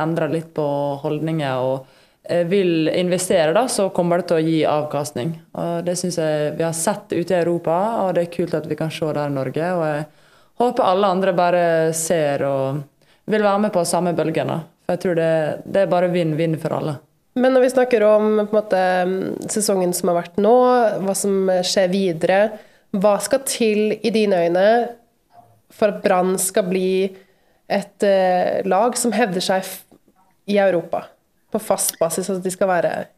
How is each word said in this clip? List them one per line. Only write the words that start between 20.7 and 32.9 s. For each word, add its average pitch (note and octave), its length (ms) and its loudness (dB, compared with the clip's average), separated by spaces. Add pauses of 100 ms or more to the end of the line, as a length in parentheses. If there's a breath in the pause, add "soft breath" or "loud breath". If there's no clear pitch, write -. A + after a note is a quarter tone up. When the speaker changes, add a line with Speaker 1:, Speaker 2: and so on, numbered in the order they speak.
Speaker 2:
hva F#3+ 120 -2
som G3 320 0 (160)
skjer F#3 280 0
videre, F#3+ 680 0 (360 loud breath)
hva G3+ 260 2
skal C4 200 -2
til G#3+ 520 0 (100)
i A3+ 80 2
dine G#3 220 2
øyne F#3+ 560 2 (840)
for - 180 0
at F3+ 140 -4
Brann F#3 360 2
skal G#3 240 0
bli F#3 520 0 (540 soft breath)
et, - 340 -4
eh, F#3+ 600 2
lag G3+ 320 2
som A#3 160 -2
hevder G3 300 0
seg F#3+ 180 0
f-, - 240 -14 (640)
i G3+ 80 0
Europa F3 460 0 (500)
på G#3 80 -2
fast - 380 -2
basis, F#3 320 -2
at F#3 120 -4
de F#3 80 -4
skal F#3 180 -2
være E3+ 380 0 (120)